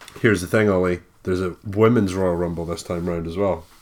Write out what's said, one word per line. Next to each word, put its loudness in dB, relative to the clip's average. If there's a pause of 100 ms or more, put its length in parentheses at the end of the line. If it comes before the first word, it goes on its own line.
(200)
here's 4
the -6
thing, 2
Ollie. 2 (220)
There's -2
a -4 (100)
women's 2
Royal 0
Rumble -4
this -6
time -6
round -4
as -10
well. -2 (180)